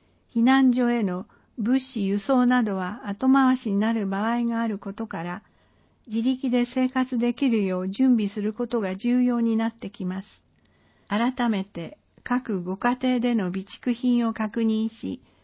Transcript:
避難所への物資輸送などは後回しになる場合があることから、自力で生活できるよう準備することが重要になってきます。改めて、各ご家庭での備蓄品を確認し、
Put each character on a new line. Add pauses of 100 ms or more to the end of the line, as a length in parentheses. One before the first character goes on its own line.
(340)
避
難
所
へ
の (320)
物
資
輸
送
な
ど
は
後
回
し
に
な
る
場
合
が
あ
る
こ
と
か
ら、 (640)
自
力
で
生
活
で
き
る
よ
う
準
備
す
る
こ
と
が
重
要
に
な
っ
て
き
ま
す。 (800)
改
め
て、 (260)
各
ご
家
庭
で
の
備
蓄
品
を
確
認
し、 (220)